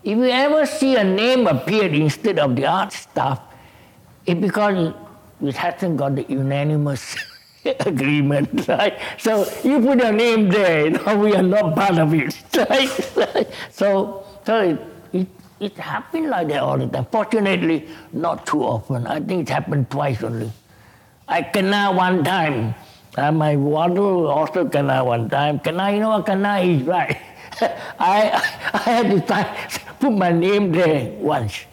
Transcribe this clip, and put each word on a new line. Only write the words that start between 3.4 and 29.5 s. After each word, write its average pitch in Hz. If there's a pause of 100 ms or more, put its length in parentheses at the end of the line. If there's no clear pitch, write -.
it's 170
because 196 (500)
it 139
hasn't 175
got 139
the -
unanimous 143 (300)
<laughs> - (160)
agreement, 143
right? - (200)
So 214 (180)
you 269
put 247
your 233
name 220
there, 175
you 160
know, 202
we 208
are 185
not 185
part 196
of 156
it, 151 (120)
<laughs> - (140)
right? - (240)
So, 202 (200)
so 220
it, 170 (340)
it, 185 (320)
it 202
happened 247
like 175
that 143
all 139
the 127
time. 123
Fortunately, 196 (240)
not 165
too 151
often. 120
I 151
think 175
it -
happened 143
twice 139
only. 113 (720)
I 170
kena 196
one 185
time. 139 (420)
Uh, 143
my 151
water 175
also 151
kena 135
one 117
time. 143
Kena, 185
you 208
know 220
what 208
kena 202
is, 156
right? 156 (220)
<laughs> - (380)
I, 202 (320)
I 156
had 226
to 190
sign, 196 (540)